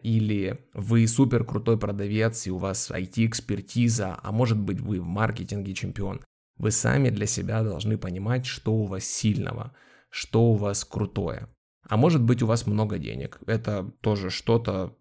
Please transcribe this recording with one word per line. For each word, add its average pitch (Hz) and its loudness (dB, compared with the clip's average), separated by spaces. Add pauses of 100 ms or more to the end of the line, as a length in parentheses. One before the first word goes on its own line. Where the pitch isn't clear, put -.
Или 107 0
вы 113 4
супер 117 4
крутой 113 0
продавец, 104 -2
и 92 -4
у 92 -4
вас 95 -4
ай 92 -4
ти-экспертиза, 113 0
а 98 -6
может 113 2
быть, 98 -2
вы 95 -2
в 85 -8
маркетинге 98 -2
чемпион. 95 -6 (380)
Вы 110 2
сами 127 2
для - -2
себя 110 -2
должны 107 -2
понимать, 104 -4
что - -4
у 110 2
вас 95 -6
сильного, - -2 (360)
что - 0
у 117 6
вас 104 0
крутое. 98 -6 (400)
А 107 0
может 151 6
быть, 120 4
у 113 0
вас 117 0
много 104 0
денег. 62 -8
Это 107 -4 (100)
тоже 101 0
что-то, 101 0